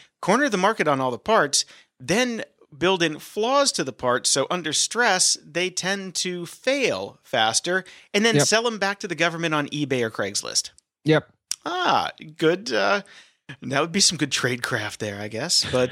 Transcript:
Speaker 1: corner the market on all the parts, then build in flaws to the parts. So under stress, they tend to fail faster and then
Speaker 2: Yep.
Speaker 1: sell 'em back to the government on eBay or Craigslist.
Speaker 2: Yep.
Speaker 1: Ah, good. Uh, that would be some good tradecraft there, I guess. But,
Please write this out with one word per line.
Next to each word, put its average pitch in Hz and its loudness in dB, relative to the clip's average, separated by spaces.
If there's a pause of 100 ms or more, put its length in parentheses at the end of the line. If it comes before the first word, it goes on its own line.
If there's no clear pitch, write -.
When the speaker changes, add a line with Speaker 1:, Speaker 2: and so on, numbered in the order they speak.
(220)
Speaker 1:
corner 247 2
the 208 0
market 190 2
on 139 2
all 127 0
the 113 -6
parts, 170 2 (340)
then 220 -2 (320)
build 170 2
in 151 -2
flaws 269 0
to 170 -4
the 131 -6
parts. 123 0
So 139 2
under 160 -4
stress, 214 2
they 170 -4
tend 190 -6
to 175 -4
fail 143 -2
faster 131 0 (320)
and 208 2
then 226 4
Speaker 2:
Yep. 139 4
Speaker 1:
sell 226 2
'em 226 -2
back 196 -2
to 208 -10
the 170 -6
government 165 0
on 147 0
eBay 135 -2
or 113 0
Craigslist. - -4 (340)
Speaker 2:
Yep. 156 4 (360)
Speaker 1:
Ah, 294 0 (280)
good. 190 0
Uh, 202 2 (580)
that 135 -2
would 165 -2
be 196 0
some 180 2
good 139 -2
tradecraft 120 -4
there, 101 -6
I 107 -8
guess. 117 -2
But, 127 2